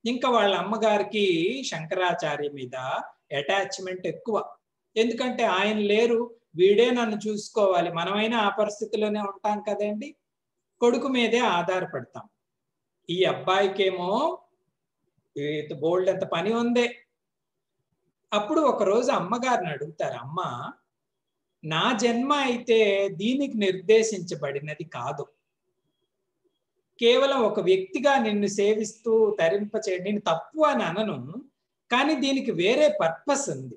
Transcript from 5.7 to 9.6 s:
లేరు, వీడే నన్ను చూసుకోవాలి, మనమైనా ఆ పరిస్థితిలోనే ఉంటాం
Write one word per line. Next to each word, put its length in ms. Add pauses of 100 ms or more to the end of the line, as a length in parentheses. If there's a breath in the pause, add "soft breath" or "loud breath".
లేరు, 580 (200)
వీడే 340
నన్ను 380
చూసుకోవాలి, 640
మనమైనా 460
ఆ 120
పరిస్థితిలోనే 720
ఉంటాం 500